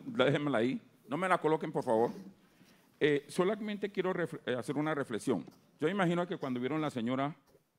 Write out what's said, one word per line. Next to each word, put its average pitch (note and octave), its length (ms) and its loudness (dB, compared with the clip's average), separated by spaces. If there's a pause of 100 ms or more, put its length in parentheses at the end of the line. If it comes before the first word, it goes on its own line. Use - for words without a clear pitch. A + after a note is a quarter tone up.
déjenmela C3+ 540 2
ahí. C3 220 0 (260)
No D3 100 -4
me F#3 100 -2
la F3+ 100 4
coloquen, D#3 340 0
por D#3 120 -2
favor. A#2 280 4 (880)
Eh, D3 280 2
solamente G3+ 640 -2
quiero F#3 220 -2
refle-, E3+ 320 -4
eh, B2 100 0
hacer B2+ 220 -4
una D#3 160 0
reflexión. A#2+ 520 0 (340)
Yo D3 80 2
imagino F3 400 2
que F3 100 -6
cuando B2+ 220 -4
vieron C#3 220 -2
la D3 80 -2
señora C3 460 -2 (440)